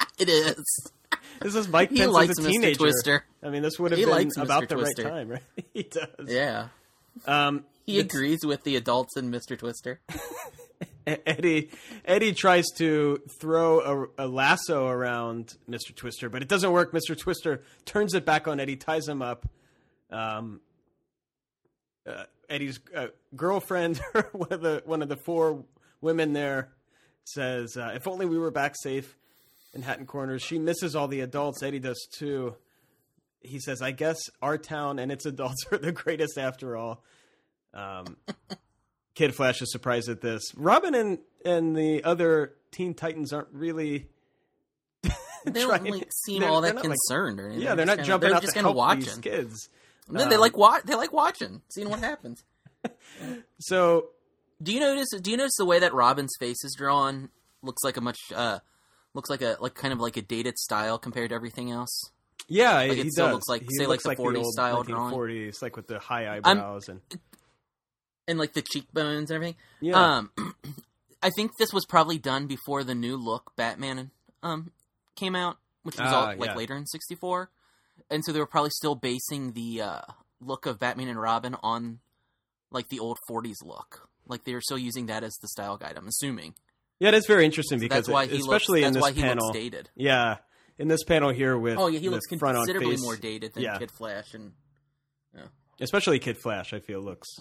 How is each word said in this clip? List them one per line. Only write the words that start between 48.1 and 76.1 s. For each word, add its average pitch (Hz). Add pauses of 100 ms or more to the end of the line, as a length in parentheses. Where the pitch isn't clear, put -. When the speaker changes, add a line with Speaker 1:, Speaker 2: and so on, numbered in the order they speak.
Speaker 2:
jumping 180
Speaker 1:
they're 196
Speaker 2:
out 170
Speaker 1:
just 196
Speaker 2:
to 208
Speaker 1:
kinda 196
Speaker 2:
help 143
these 127
Speaker 1:
watching. 113
Speaker 2:
kids. 123 (420)
Speaker 1:
No, 254
they 233
Speaker 2:
Um, 214
Speaker 1:
like 233
wa-, 226
they 285
like -
watching, 294
seeing 208
what 220
happens. 196 (400)
<laughs> - (680)
Speaker 2:
So 170 (540)
Speaker 1:
Do 170
you 254
notice, 277 (120)
do 185
you 226
notice 269
the 202
way 175
that 175
Robin's 131
face 120
is 135
drawn 139 (320)
looks 131
like 131
a 127
much, 120 (160)
uh, 110 (560)
looks 139
like 139
a, 117
like, 127
kind 135
of 120
like 117
a 113
dated 117
style 110
compared 120
to 117
everything 120
else? 120 (380)
Speaker 2:
Yeah, 214
Speaker 1:
Like, 135
Speaker 2:
he 127
Speaker 1:
it 147
still 165
Speaker 2:
does. 135
Speaker 1:
looks 101
like, 120
Speaker 2:
He 123 (100)
Speaker 1:
say, 143
like, -
Speaker 2:
looks 127
Speaker 1:
the 135
Speaker 2:
like 127
the 127
Speaker 1:
forties 120
Speaker 2:
old 117
Speaker 1:
style 120
drawing. 117
Speaker 2:
nineteen 123
forties, 113
like, 120
with 110
the 107
high 117
Speaker 1:
I'm 104
Speaker 2:
eyebrows 101
and 92 (1300)
Speaker 1:
And, 165
like, 151
the 151
cheekbones 151
and 160
everything. 170 (240)
Speaker 2:
Yeah. 170
Speaker 1:
Um, 107
<clears throat> -
I 185
think 214
this 220
was 190
probably 160
done 135
before 139
the 123
new 120
look 117
Batman, 131 (320)
um, 165 (460)
came 185
out, 180 (240)
which -
was 127